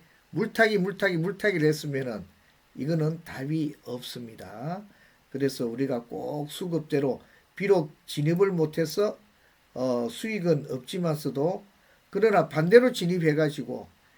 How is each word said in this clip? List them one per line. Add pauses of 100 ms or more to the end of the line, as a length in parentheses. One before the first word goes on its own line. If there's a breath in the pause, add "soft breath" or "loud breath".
(300 soft breath)
물타기,
물타기,
물타기를
했으면은 (520 soft breath)
이거는
답이 (100)
없습니다. (480 soft breath)
그래서
우리가
꼭
수급대로 (340 soft breath)
비록 (140)
진입을
못해서, (560 soft breath)
어,
수익은
없지만서도 (400 soft breath)
그러나
반대로
진입해가지고, (300 soft breath)